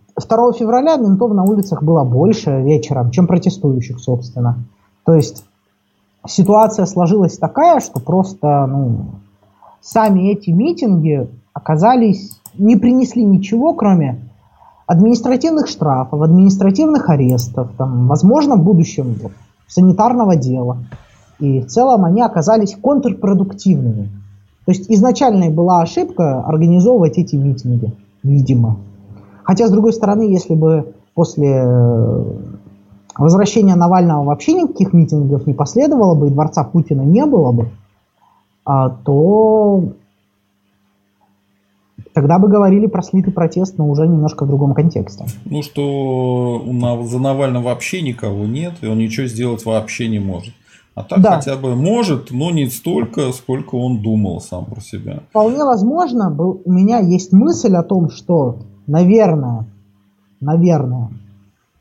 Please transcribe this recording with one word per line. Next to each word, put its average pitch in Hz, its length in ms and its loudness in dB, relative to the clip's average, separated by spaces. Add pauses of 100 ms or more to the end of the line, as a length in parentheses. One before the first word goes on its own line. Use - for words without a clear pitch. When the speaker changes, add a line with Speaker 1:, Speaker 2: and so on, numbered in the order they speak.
(160)
Speaker 1:
второго 233 360 0
февраля 247 440 0
ментов 208 360 2
на 190 100 0
улицах 196 400 -2
было 151 220 2
больше 135 580 0
вечером, 135 480 0
чем 180 160 2
протестующих, 139 720 -2
собственно. 123 600 -4 (460)
То 165 100 4
есть - 300 0 (800)
ситуация 202 600 2
сложилась 180 520 0
такая, 294 420 2
что - 200 -8
просто, 151 640 0
ну, 127 400 -2 (720)
сами 202 500 2
эти 202 200 -4
митинги 175 800 0 (240)
оказались, 202 880 0 (180)
не 214 200 4
принесли 240 480 0
ничего, 208 500 2
кроме 165 460 0 (640)
административных 254 800 2
штрафов, 139 540 -2
административных 196 840 4
арестов, 127 680 0
там, 123 320 -2
возможно, 247 480 2
в 165 60 6
будущем 160 540 0 (520)
санитарного 190 680 2
дела. 127 420 -4 (600)
И 135 220 0
в 127 80 -6
целом 240 360 2
они 185 160 2
оказались 214 600 0
контрпродуктивными. 185 1300 0 (560)
То 185 60 2
есть 190 180 -4
изначально 220 600 2
была 170 300 2
ошибка 165 640 -2
организовывать 170 720 2
эти - 180 -2
митинги, 123 560 -2 (300)
видимо. 127 540 2 (640)
Хотя, 196 240 2
с 208 40 4
другой 220 220 4
стороны, 220 380 0
если 170 240 0
бы 160 380 0 (220)
после, 143 500 0
э, 120 600 2 (920)
возвращения 190 580 2
Навального 175 480 2
вообще 147 300 -2
никаких 302 400 -2
митингов 143 540 2
не 139 80 0
последовало 214 600 2
бы 143 140 2
и - 20 2
дворца 143 320 0
Путина 139 400 -2
не 190 240 4
было 175 240 2
бы, 117 180 0 (960)
а, 135 260 0
то 202 920 2 (2250)
тогда 156 260 2
бы 208 100 4
говорили 202 380 4
про 180 160 -4
слитый 190 300 -2
протест, 180 460 -4
но 151 100 -2
уже 147 180 0
немножко 156 380 0
в 143 40 -2
другом 139 260 0
контексте. - 520 -4 (180)
Speaker 2:
Ну, 147 180 -8
что 127 1040 -4
у 123 80 -8
Нав-, 120 360 -4
за 123 100 -4
Навального 135 460 -2
вообще 123 380 -6
никого 107 440 -6
нет, 160 360 -6
и - 40 -8
он 110 120 -4
ничего 113 280 -4
сделать 117 380 -6
вообще 113 440 -6
не 107 100 -4
может. 98 360 -8 (400)
А 101 80 -12
так - 180 -2
Speaker 1:
Да. 185 160 4
Speaker 2:
хотя 139 200 -6
бы 131 200 -6
может, 170 540 -2
но 143 200 -6
не 151 180 -2
столько, 160 640 -6
сколько 131 440 -8
он 123 260 -4
думал 104 380 -2
сам 92 260 -14
про - 140 -16
себя. - 400 -14 (100)
Speaker 1:
Вполне 240 340 0
возможно, 240 640 -2
был, 175 340 -4
у 180 80 -2
меня 202 260 2
есть 180 340 0
мысль 240 440 2
о 170 60 2
том, 170 280 -2
что, 123 480 -4 (280)
наверное, 156 800 2 (720)
наверное, 139 720 0 (720)